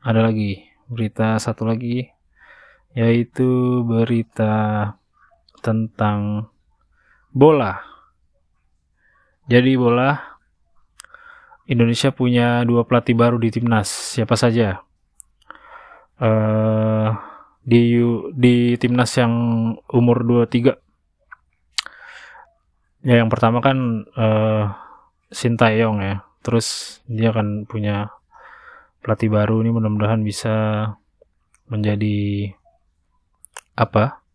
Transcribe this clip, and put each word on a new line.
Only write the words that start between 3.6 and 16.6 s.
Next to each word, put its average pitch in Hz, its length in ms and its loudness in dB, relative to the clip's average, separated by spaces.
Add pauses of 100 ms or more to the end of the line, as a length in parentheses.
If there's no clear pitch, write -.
berita 110 1120 -2 (640)
tentang 107 880 -4 (880)
bola. 135 480 2 (1600)
Jadi 123 320 4
bola, 123 400 2 (1500)
Indonesia 117 400 2
punya 120 560 0
dua 120 160 2
pelatih 120 320 0
baru 120 240 2
di 113 160 -2
timnas. 117 340 0
Siapa - 460 -4
saja? 113 480 0 (1400)
Eh, 110 880 0 (520)